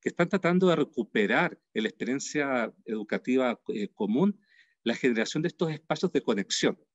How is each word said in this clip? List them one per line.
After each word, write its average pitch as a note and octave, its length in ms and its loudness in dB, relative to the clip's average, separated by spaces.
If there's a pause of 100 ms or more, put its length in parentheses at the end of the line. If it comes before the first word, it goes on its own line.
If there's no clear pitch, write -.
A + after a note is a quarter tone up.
que - 80 -2
están F3 200 0
tratando F#3 400 2
de E3 80 4
recuperar A#2 800 0 (160)
la A2 140 0
experiencia C3 840 -4 (120)
educativa, B2 840 -2
eh, G#2 200 -6
común, C3 520 0 (440)
la A#2 100 0
generación A#2+ 480 0
de E3+ 60 -2
estos E3 220 -4
espacios D#3 420 -4
de C#3 100 0
conexión. G#2 560 -2 (160)